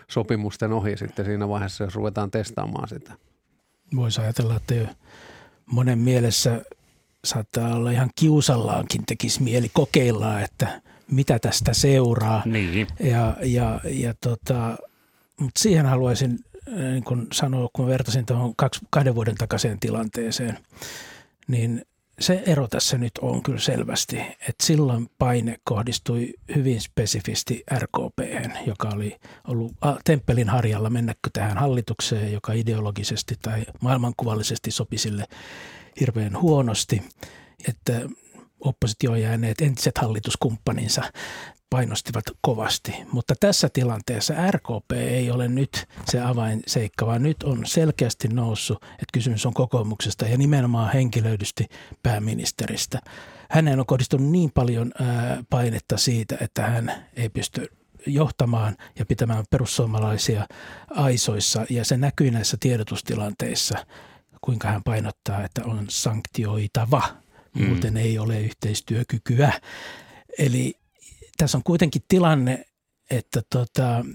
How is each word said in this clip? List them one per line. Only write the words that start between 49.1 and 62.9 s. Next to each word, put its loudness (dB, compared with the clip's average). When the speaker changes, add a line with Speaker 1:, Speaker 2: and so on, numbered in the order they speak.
Speaker 2:
kysymys 0
on -2
kokoomuksesta -2
ja 2
nimenomaan 2
henkilöidysti 0
pääministeristä. -2
Häneen 4
on 0
kohdistunut 2
niin 4
paljon, 2
ää, -2
painetta 0
siitä, -2
että -4
hän -2
ei -2
pysty -6
johtamaan 2
ja -2
pitämään 0
perussuomalaisia 0
aisoissa, 0
ja 0
se 2
näkyy 2
näissä 0
tiedotustilanteissa, -2